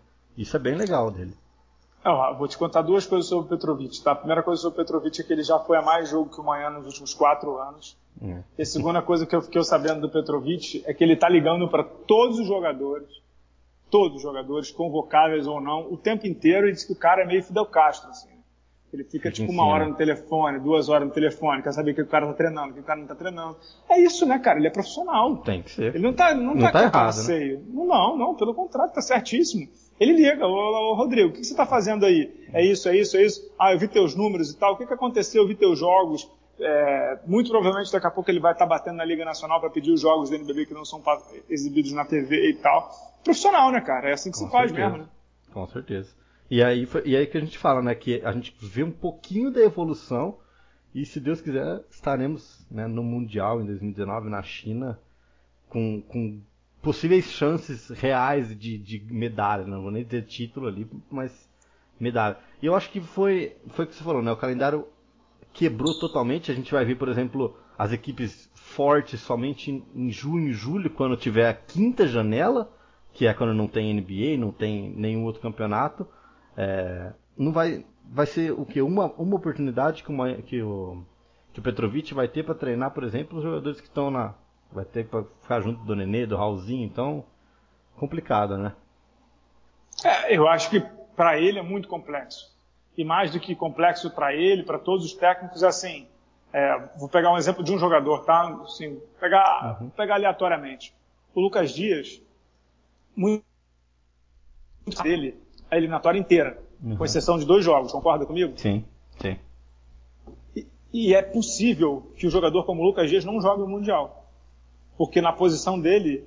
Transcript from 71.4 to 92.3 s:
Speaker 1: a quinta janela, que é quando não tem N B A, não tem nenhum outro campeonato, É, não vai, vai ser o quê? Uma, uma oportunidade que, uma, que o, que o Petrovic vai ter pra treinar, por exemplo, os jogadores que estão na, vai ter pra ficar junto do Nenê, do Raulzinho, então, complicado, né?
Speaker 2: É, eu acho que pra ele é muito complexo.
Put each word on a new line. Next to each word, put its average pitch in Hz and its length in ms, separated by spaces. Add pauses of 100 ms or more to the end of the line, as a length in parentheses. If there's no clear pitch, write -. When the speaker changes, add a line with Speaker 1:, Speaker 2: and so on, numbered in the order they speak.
Speaker 1:
a 110 60
quinta 214 540
janela, 117 640 (420)
que 117 140
é 107 80
quando 113 180
não 107 140
tem 107 240
N 104 100
B 98 320
A, 139 40
não 110 140
tem 104 440
nenhum 110 300
outro 113 160
campeonato, 113 640 (500)
É, 92 540 (260)
não 147 140
vai, 160 340 (260)
vai 143 140
ser 160 260
o 143 140
quê? - 160
Uma, 180 320
uma 190 240
oportunidade 147 680
que, - 60
uma, 127 260
que 120 260
o, 92 420 (500)
que - 60
o 107 40
Petrovic 123 500
vai 127 140
ter 156 160
pra 160 120
treinar, 131 360
por 135 120
exemplo, 143 340
os 151 60
jogadores 147 360
que - 80
estão 139 240
na, 110 220 (380)
vai 95 140
ter 113 220
pra 110 160 (180)
ficar 120 200
junto 113 220
do 104 120
Nenê, 101 300
do 107 100
Raulzinho, 104 500
então, 135 380 (720)
complicado, 117 600
né? 104 160 (1300)
Speaker 2:
É, 220 340
eu 156 100
acho 165 220
que 208 100 (360)
pra 165 240
ele 196 200
é 175 40
muito 185 240
complexo. 147 640 (440)